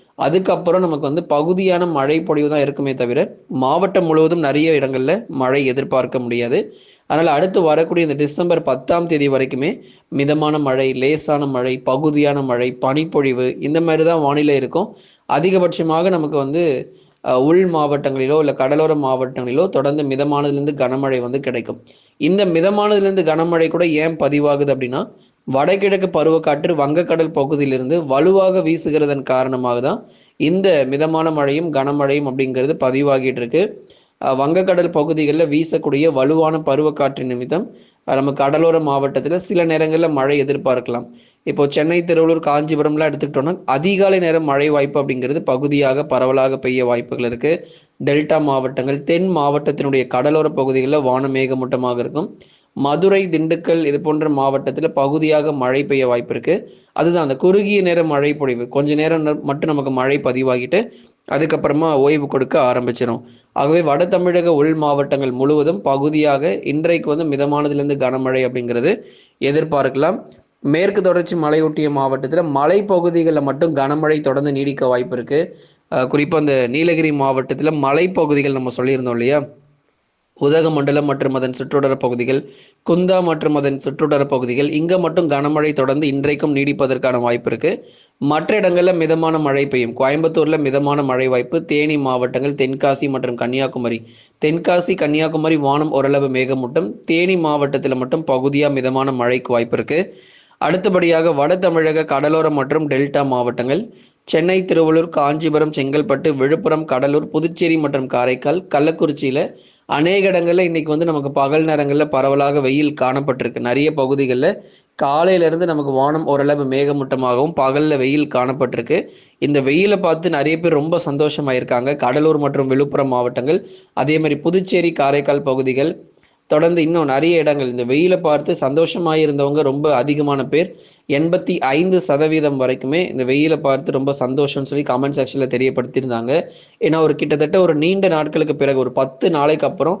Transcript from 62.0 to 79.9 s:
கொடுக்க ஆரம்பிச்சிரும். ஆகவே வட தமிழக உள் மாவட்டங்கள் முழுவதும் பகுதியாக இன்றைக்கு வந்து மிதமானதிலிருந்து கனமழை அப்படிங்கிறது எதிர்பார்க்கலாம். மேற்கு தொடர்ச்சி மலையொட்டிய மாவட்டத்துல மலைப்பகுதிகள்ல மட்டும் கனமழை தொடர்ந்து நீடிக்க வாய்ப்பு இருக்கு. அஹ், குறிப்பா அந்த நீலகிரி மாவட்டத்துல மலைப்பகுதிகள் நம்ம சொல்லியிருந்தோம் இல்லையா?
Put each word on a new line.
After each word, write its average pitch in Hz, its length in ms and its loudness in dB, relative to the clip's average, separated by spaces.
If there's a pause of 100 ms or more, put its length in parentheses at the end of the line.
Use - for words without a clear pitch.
கொடுக்க 131 320 -2
ஆரம்பிச்சிரும். 123 640 0 (340)
ஆகவே 156 260 2
வட 151 240 2
தமிழக 175 480 2
உள் 151 220 2
மாவட்டங்கள் 143 560 0
முழுவதும் 147 500 0
பகுதியாக 147 640 0 (200)
இன்றைக்கு 156 460 0
வந்து 156 160 0
மிதமானதிலிருந்து 143 720 0
கனமழை 131 460 0
அப்படிங்கிறது 120 480 -2 (500)
எதிர்பார்க்கலாம். 147 760 0 (460)
மேற்கு 185 380 0
தொடர்ச்சி 175 340 0
மலையொட்டிய 156 560 0
மாவட்டத்துல 143 600 -2
மலைப்பகுதிகள்ல 170 920 2
மட்டும் 143 340 0
கனமழை 151 440 0
தொடர்ந்து 143 320 0
நீடிக்க 139 360 -2
வாய்ப்பு 123 280 -2
இருக்கு. 123 240 -2 (520)
அஹ், 127 160 0
குறிப்பா 147 300 0
அந்த 147 180 2 (120)
நீலகிரி 160 460 0
மாவட்டத்துல 135 640 -2
மலைப்பகுதிகள் 147 800 0
நம்ம 127 140 -4
சொல்லியிருந்தோம் 127 460 -2
இல்லையா? 131 220 2 (1000)